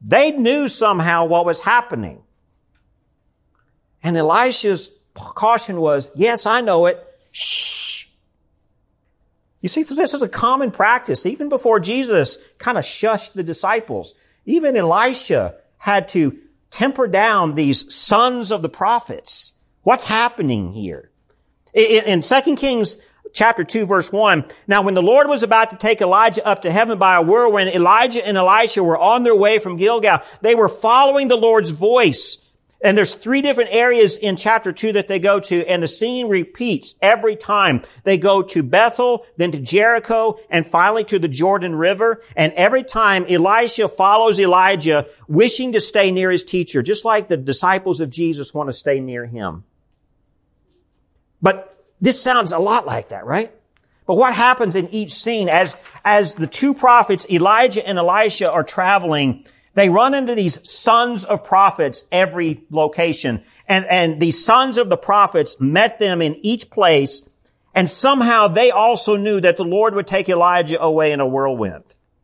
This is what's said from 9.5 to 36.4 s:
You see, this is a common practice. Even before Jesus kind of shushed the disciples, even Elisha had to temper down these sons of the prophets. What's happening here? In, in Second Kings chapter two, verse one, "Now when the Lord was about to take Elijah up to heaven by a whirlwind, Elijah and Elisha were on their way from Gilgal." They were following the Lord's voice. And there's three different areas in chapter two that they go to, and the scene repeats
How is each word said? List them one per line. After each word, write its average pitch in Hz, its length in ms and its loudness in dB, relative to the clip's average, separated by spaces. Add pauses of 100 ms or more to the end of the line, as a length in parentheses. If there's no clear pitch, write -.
You 180 80 -6
see, 311 160 -2
this 294 300 -2
is 277 80 -4
a 202 80 -4
common 254 420 -2
practice. 214 540 0
Even 294 240 -6
before 226 320 0
Jesus 214 560 -2 (200)
kind 233 200 -6
of 147 80 -6
shushed - 480 -4
the 190 100 -8
disciples, 165 680 -4 (320)
even 285 320 0
Elisha 175 800 -2 (240)
had 202 360 -2
to 147 220 -2 (320)
temper 262 360 -2
down 185 500 0
these 139 380 0
sons 233 560 2
of 202 120 -4
the 160 80 -6
prophets. - 840 -4 (280)
What's 254 220 0
happening 175 680 -2
here? 92 400 -12 (600)
In, 220 320 2
in 190 160 0
Second 269 340 0
Kings 240 400 -2 (380)
chapter 214 300 0
two, 214 220 -4
verse 180 260 -2
one, 196 320 2 (240)
"Now 202 140 2
when 196 120 0
the 185 80 0
Lord 269 280 4
was 269 120 0
about 226 280 2
to 190 80 -18
take 220 240 -2
Elijah 208 440 2
up 202 180 -2
to 175 80 -2
heaven 220 260 0
by 185 180 4
a 175 60 4
whirlwind, 202 480 2
Elijah 208 580 2
and 208 80 0
Elisha 202 480 2
were 165 140 0
on 220 260 2
their 233 120 4
way 208 220 4
from 190 200 -6
Gilgal." 208 420 2 (220)
They 226 120 2
were 220 140 4
following 277 640 2
the 240 80 2
Lord's 220 320 2
voice. 190 720 0 (440)
And 208 140 2
there's 196 160 2
three 262 300 -4
different 240 300 -2
areas 233 440 2
in 196 180 -4
chapter 214 380 -2
two 214 200 -4
that 196 140 -2
they 190 120 -4
go 196 200 0
to, 175 260 -4
and 175 160 -2
the 165 60 -2
scene 240 400 -2
repeats 196 720 -4